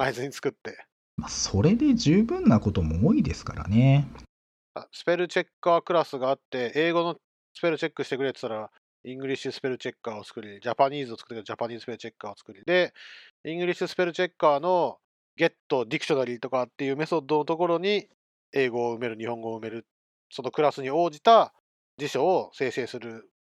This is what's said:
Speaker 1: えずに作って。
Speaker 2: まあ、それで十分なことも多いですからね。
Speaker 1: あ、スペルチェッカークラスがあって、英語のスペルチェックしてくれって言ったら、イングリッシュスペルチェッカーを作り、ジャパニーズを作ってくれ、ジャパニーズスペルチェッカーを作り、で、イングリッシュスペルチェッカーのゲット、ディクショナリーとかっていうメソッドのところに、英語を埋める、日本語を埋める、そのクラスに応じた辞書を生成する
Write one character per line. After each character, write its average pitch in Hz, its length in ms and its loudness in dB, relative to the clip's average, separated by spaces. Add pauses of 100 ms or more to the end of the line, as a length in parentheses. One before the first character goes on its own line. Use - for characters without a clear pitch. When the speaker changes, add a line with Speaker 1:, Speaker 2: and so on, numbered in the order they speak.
Speaker 1:
え 131 60 0
ず 123 120 -6
に 139 80 -6
作 - 180 -4
っ - 20 -6
て。 - 340 -16 (320)
Speaker 2:
ま - 80 -6
あ、 - 40 -12
そ - 340 0
れ 185 120 6
で 285 200 4
十 190 280 4
分 359 200 -2
な 214 160 6
こ - 120 0
と 90 120 0
も 82 240 2
多 233 80 4
い 277 80 2
で - 100 -2
す - 100 -12
か - 100 -8
ら - 140 -8
ね。 135 400 6 (680)
Speaker 1:
あ、 - 160 -12
ス - 120 -18
ペ 170 140 2
ル 175 100 0
チ 185 120 0
ェ 170 60 -2
ッ - 20 -20 (120)
カ 170 200 4
ー - 20 -2
ク - 120 -4
ラ 160 120 4
ス 135 140 -10
が 131 100 0
あ 139 60 2
っ - 40 -20 (120)
て、 123 240 -4
英 165 160 2
語 170 100 2
の 170 160 -2 (380)
ス - 60 -10
ペ 170 100 0
ル 147 80 -4
チ 165 80 -2
ェ - 20 -4
ッ - 40 -12
ク 143 100 -6
し - 60 -8
て - 80 -4
く 135 60 -2
れ 135 60 0
っ 120 40 -6
て - 100 -12
言 120 80 -4
っ - 20 -6
た 107 60 -6
ら、 107 120 -12 (320)
イ 127 120 -14
ン - 20 -14
グ 135 80 -10
リ 135 80 -4
ッ - 20 -2
シ 135 140 -8
ュ - 20 -8
ス - 100 -12
ペ 135 80 -4
ル 123 100 -6
チ 127 100 -8
ェ - 40 -10
ッ - 60 -20
カ 117 120 -8
ー 107 60 -10
を 101 60 -14
作 - 200 -14
り、 101 160 -18
ジ 123 100 -6
ャ 113 60 -2
パ 139 140 4
ニ 143 120 -6
ー 131 60 -8
ズ 113 60 -12
を 107 40 -14
作 - 100 -20
っ - 20 -20
て 120 60 -12
く - 20 -8
れ、 107 60 -12
ジ 117 100 -10
ャ - 20 -8
パ 120 120 -6
ニ 117 60 -10
ー 117 60 -12
ズ - 40 -18
ス - 40 -16
ペ 120 60 -8
ル 107 40 -10
チ 117 120 -14
ェ - 20 -16
ッ - 40 -20
カ - 120 -14
ー 101 60 -10
を - 40 -16
作 - 160 -20
り、 - 120 -20
で、 175 280 2 (520)
イ 156 100 -6
ン 175 40 -6
グ 180 60 -2
リ 175 80 0
ッ - 20 -2
シ - 80 -4
ュ 170 40 -4
ス - 80 -10
ペ 180 100 2
ル 170 80 -4
チ 185 80 -2
ェ 180 60 0
ッ - 100 -10
カ 147 200 4
ー - 20 -2
の 170 400 0 (380)
ゲ 165 80 2
ッ 160 80 0 (140)
ト、 127 180 0
デ 135 120 -4
ィ - 20 -2
ク - 60 -6
シ 165 80 0
ョ 143 40 2
ナ 131 80 0
リ 120 120 -8
ー - 20 -14
と 127 100 -10
か 127 140 -2
っ 120 40 -6
て - 160 -10
い 135 60 -2
う 135 80 -2
メ 156 80 -2
ソ 165 140 0
ッ - 20 -4
ド 147 160 0
の 147 80 0
と 160 120 -2
こ 175 100 0
ろ 170 120 0
に、 196 300 -2 (440)
英 135 160 2
語 120 200 -2
を 117 60 -4
埋 113 40 -12
め 120 100 -4
る、 113 80 -8
日 113 100 -8
本 117 120 -6
語 113 140 -8
を 113 60 -10
埋 110 40 -12
め 113 60 -8
る、 113 160 -12 (460)
そ - 100 -12
の 123 100 -4
ク 156 100 0
ラ 143 100 4
ス 143 100 -10
に 131 80 -6
応 165 220 0
じ 147 100 -18
た 226 320 8 (440)
辞 139 120 -6
書 165 160 0
を 147 280 0
生 131 180 -2
成 120 160 -4
す 123 120 -10
る 113 300 -14 (140)